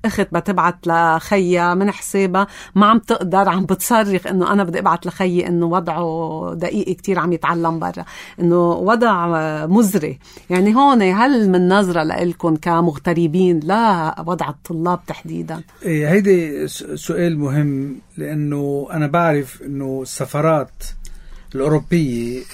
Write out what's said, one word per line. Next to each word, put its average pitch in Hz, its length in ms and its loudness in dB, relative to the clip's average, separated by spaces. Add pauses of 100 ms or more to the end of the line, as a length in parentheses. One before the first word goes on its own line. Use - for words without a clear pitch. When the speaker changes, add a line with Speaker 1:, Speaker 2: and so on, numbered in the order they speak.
Speaker 1:
أخت 208 260 0
بتبعت 175 560 0
لخيها 170 840 2
من 196 180 2
حسابها، 196 560 0 (280)
ما 202 100 6
عم 226 140 6
تقدر، 190 500 2
عم 180 160 0
بتصرخ 196 600 0
إنه: 185 260 0
"أنا 202 100 4
بدي 170 160 -2
أبعت 170 260 0
لخيي"، 180 420 0
إنه 170 180 0
وضعه 165 880 -4
دقيق 175 300 -4
كتير، 185 340 -2
عم 170 140 0
يتعلم 165 460 -2
برا، 175 240 -6 (360)
إنه 175 300 4
وضع 190 580 2 (380)
مزري. 180 540 2 (300)
يعني 190 260 2
هون 269 260 6
هل 214 480 4
من 180 180 4
نظرة 180 360 2
لإلكم 170 520 -2
كمغتربين 170 1040 2
لوضع 170 920 0
الطلاب 170 580 -4
تحديدا؟ 165 540 -10 (240)
Speaker 2:
إيه، 151 260 0
هيدي 170 560 2
س-، - 160 -12
سؤال 165 560 -2
مهم، 143 560 -2 (220)
لأنه 147 760 -4
أنا 151 140 -2
بعرف 147 580 0
إنه 135 360 -6
السفارات 147 800 -4 (720)
الأوروبية 131 840 -2 (120)